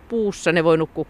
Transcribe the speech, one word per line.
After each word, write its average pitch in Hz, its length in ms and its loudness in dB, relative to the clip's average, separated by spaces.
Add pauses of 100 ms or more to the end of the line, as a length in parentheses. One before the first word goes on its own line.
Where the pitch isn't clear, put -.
puussa, 208 440 -2
ne 165 120 2
voi 160 140 4
nukkua 160 320 -4